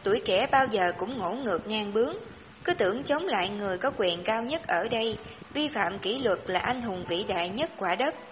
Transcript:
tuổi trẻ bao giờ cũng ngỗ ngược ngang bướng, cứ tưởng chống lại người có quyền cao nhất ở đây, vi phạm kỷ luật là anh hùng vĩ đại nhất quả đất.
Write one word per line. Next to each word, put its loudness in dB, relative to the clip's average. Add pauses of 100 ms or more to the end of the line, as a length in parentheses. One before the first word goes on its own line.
tuổi 4
trẻ 4
bao 6
giờ 2
cũng -4
ngỗ -2
ngược -2
ngang -2
bướng, 2 (480)
cứ 2
tưởng 2
chống 0
lại 0
người -2
có 0
quyền 2
cao 0
nhất -4
ở 2
đây, 0 (360)
vi 0
phạm 0
kỷ -2
luật 2
là 0
anh 0
hùng -4
vĩ 0
đại 0
nhất 0
quả 0
đất. 0 (160)